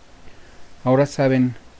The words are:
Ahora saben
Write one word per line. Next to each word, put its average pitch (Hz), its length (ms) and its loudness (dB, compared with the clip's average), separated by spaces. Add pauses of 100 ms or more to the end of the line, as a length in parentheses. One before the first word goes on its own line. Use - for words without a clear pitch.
(840)
Ahora 131 220 2
saben 131 480 0 (260)